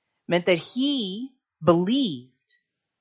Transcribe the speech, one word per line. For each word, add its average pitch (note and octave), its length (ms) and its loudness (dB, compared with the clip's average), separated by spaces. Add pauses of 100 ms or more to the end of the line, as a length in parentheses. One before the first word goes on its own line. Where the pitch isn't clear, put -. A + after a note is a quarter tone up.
(280)
meant F3 180 0
that F3+ 120 4
he B3 720 -4 (320)
believed F3 680 2 (720)